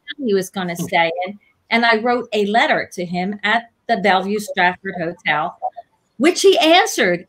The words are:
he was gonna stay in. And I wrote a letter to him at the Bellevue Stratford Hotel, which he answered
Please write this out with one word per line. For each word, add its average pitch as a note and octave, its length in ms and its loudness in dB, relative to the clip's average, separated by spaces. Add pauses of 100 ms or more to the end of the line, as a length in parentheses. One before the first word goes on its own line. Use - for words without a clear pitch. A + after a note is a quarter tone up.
(180)
he B3 160 -2
was F#3+ 160 -2
gonna F3+ 260 -6
stay E3+ 340 0 (160)
in. G3+ 140 -10 (300)
And A#3 160 2
I A3+ 120 2
wrote A#3+ 360 -2
a G#3+ 140 0
letter A3+ 460 0
to F3+ 120 -6
him F3+ 380 -4
at A3+ 260 -2 (180)
the A3+ 100 0
Bellevue F#3+ 420 0
Stratford F#3 600 -2
Hotel, E3 580 -4 (600)
which E4+ 240 2
he F#4+ 180 6
answered D#4 680 2